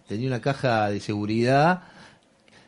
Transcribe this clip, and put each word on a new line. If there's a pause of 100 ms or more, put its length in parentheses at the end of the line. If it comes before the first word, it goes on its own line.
tenía
una
caja
de
seguridad (840)